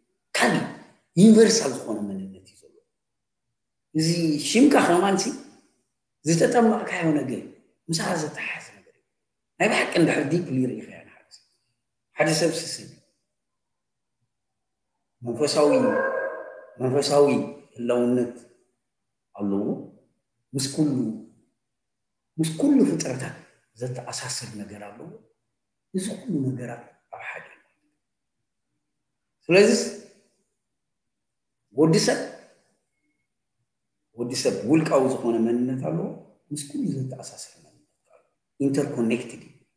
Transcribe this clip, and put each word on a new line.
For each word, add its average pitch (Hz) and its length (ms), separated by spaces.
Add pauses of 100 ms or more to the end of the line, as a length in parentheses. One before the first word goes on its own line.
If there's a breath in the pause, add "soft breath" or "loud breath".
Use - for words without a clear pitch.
(340)
ካሊእ - 320 (500)
ዩኒቨርሳል 208 560
ዝኾነ 113 280
መንነት 95 380
እዩ - 180
ዘለዎ። - 260 (1120)
እዚ 160 140 (340)
ሽምካ 262 400
ኸማንሲ 185 420 (1000)
ዝተጠማቕካዮ 214 880
ነገር 127 300 (460)
ምስኻ 165 180 (100)
ዘተሓሓዝ - 560
ነገር - 220
እዩ። - 100 (560)
ናይ 196 80
ብሓቂ - 260
እንድሕር 156 320
ዲፕሊ 147 300 (100)
ርኢኻዮ - 360
ንሓደ - 280
ሰብ፣ - 140 (720)
ሓደ - 200
ሰብ 160 180
ስስብ - 340 (2250)
መንፈሳዊ፣ 143 480 (1080)
መንፈሳዊ 143 480 (440)
ህላውነት 123 640 (1000)
ኣለዎ። 98 320 (880)
ምስ 131 160
ኩሉ፣ 151 260 (1400)
ምስ 160 140
ኩሉ 285 320
ፍጥረታት - 520 (440)
ዘተኣሳስር - 760
ነገር - 260
ኣለዎ። 208 260 (840)
እዚ 190 120 (100)
ኩሉ 214 180 (100)
ነገራት 120 380 (260)
ኣብ - 140
ሓደ። - 240 (2000)
ስለዚ 202 220 (2000)
ወዲ 160 220
ሰብ፣ 247 220 (2000)
ወዲ 120 160
ሰብ 117 200 (100)
ውልቃዊ 147 440
ዝኾነ 117 300
መንነት 123 460
ኣለዎ። 165 240 (380)
ምስ 147 180
ኩሉ - 260
ዘተኣሳስር - 640
መንነት - 340 (140)
ኣለዎ። - 200 (380)
ኢንተርኮኔክትድ 135 800
እዩ - 120 (220)